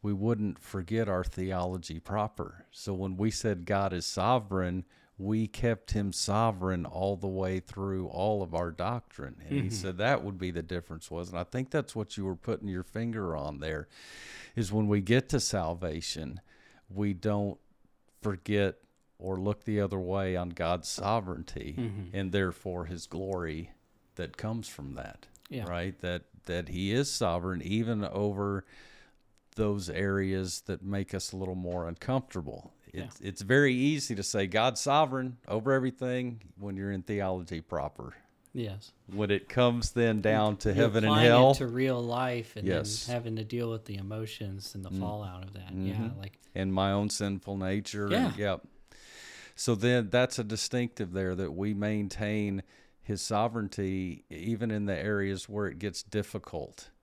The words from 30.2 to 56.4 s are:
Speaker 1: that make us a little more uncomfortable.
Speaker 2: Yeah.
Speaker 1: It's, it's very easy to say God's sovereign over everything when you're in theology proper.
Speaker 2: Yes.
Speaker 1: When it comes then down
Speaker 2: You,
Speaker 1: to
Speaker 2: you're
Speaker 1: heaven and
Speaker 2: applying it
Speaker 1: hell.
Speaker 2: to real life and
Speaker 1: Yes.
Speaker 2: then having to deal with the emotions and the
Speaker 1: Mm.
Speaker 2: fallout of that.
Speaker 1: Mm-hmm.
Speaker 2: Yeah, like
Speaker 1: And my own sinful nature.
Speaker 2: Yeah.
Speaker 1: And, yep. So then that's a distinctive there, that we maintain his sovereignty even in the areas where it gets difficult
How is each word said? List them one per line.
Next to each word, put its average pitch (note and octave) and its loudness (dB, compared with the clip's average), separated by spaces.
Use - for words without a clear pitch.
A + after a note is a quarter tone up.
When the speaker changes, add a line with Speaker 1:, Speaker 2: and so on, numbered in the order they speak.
Speaker 1:
that F#2 -4
make G2 -2
us F#2 -4
a F#2+ -6
little F#2 -2
more F2 -2
uncomfortable. F2+ -4
Speaker 2:
Yeah. F2+ -6
Speaker 1:
It's, - -14
it's G2 -8
very C3 6
easy C3+ 2
to G2 -4
say G2+ 2
God's A2 2
sovereign C3 2
over A2 0
everything B2+ 0
when G2+ -6
you're G2 -2
in F#2+ 0
theology F#2 -2
proper. D2 -6
Speaker 2:
Yes. G#2+ -6
Speaker 1:
When G2+ 0
it G2+ 2
comes A#2+ 4
then A2+ 4
down G#2+ 4
Speaker 2:
You, G2+ -4
Speaker 1:
to - 0
Speaker 2:
you're F#2+ 4
Speaker 1:
heaven G#2+ 6
and - 4
Speaker 2:
applying D3+ 8
it A#2+ 12
Speaker 1:
hell. B2+ 10
Speaker 2:
to C#3 -2
real B2 2
life A#2+ -2
and G2+ -2
Speaker 1:
Yes. G2+ 0
Speaker 2:
then B2 -2
having A#2 -2
to A2 -4
deal A#2 -2
with A2 -6
the G#2 -8
emotions G2+ -8
and F#2+ -8
the F#2 -8
Speaker 1:
Mm. F#2+ -2
Speaker 2:
fallout G2 -6
of F#2+ -12
that. F#2 -10
Speaker 1:
Mm-hmm. F#2+ -2
Speaker 2:
Yeah, A2 0
like G2 -12
Speaker 1:
And F#2+ 0
my F#2+ 4
own G2+ 2
sinful G2 -2
nature. G2+ -2
Speaker 2:
Yeah. A#3 4
Speaker 1:
And, B2 -4
yep. G2+ 0
So - 2
then A#2 4
that's B2+ 4
a B2 -2
distinctive G#2+ -2
there, F#2 0
that F2+ -2
we G2 0
maintain G#2 0
his G2+ -4
sovereignty G2+ 0
even G#2 -2
in G#2+ 0
the G2 0
areas G2 0
where G#2 -2
it E2+ -6
gets F#2+ -4
difficult - -6